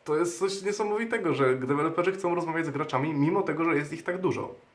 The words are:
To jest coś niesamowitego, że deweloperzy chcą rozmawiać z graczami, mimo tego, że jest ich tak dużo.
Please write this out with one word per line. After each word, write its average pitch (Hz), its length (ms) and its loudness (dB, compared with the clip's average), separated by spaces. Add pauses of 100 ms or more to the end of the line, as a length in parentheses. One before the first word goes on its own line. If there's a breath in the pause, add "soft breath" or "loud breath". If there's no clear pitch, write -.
To 151 120 0
jest 170 220 0
coś 196 240 -2
niesamowitego, 208 720 0
że 131 220 4
deweloperzy 156 560 0
chcą 180 220 -2
rozmawiać 165 320 -2
z 151 40 -2
graczami, 139 440 -2
mimo 165 280 4
tego, 160 220 -2
że 165 120 2
jest 147 160 -2
ich 160 120 -10
tak 180 160 -4
dużo. 113 340 -2 (200)